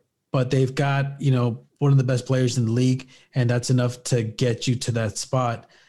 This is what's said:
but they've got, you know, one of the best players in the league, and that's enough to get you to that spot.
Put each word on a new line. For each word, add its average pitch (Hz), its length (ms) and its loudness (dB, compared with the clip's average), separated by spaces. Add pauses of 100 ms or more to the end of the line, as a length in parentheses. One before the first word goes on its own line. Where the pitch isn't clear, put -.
(320)
but 131 200 0
they've 131 220 2
got, 139 480 -2
you 139 100 2
know, 120 340 0 (140)
one 143 120 2
of 139 60 6
the 131 60 4
best 123 240 -2
players 127 320 0
in 117 60 2
the 110 60 0
league, 127 380 0 (240)
and 123 160 0
that's 120 220 -2
enough 123 320 0
to 120 180 0
get 110 460 -2
you 127 80 0
to - 160 -4
that 110 260 -4
spot. 120 500 -4 (220)